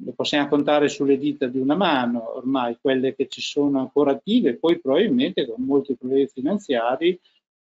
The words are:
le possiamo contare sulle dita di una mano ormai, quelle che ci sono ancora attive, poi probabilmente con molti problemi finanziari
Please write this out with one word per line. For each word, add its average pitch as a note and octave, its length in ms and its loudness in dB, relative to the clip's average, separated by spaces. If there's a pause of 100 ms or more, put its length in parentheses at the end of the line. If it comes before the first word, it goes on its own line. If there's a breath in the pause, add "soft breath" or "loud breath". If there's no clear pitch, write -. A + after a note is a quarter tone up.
le B2 80 -10
possiamo C#3+ 360 -2
contare D3 400 2
sulle C#3 300 2
dita C#3+ 280 -2
di B2 120 -4
una C3 160 0
mano B2 600 0
ormai, B2 440 -2
quelle C3 340 0
che C3+ 120 -2
ci - 160 -14
sono C#3+ 380 0
ancora C#3 320 0
attive, G3+ 440 0
poi E3+ 240 0
probabilmente D3+ 680 0
con A#2 160 -8
molti C3+ 320 0
problemi C3 340 0
finanziari C#3+ 880 -2 (480)